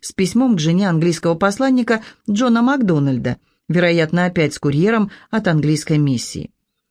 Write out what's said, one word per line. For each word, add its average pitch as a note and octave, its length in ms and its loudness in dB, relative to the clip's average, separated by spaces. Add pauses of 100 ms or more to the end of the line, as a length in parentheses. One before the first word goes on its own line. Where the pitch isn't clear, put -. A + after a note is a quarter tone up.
с - 100 -14
письмом A#3 440 0
к E3 40 0
жене E3+ 280 2
английского E3 460 0
посланника A3+ 720 0 (260)
Джона A#3 320 2
Макдональда, D#3 760 0 (300)
вероятно, E3+ 580 0
опять D#3+ 280 -2
с - 60 -14
курьером G3 500 0 (220)
от G#3+ 160 -2
английской D3+ 500 0
миссии. B2 540 -2 (400)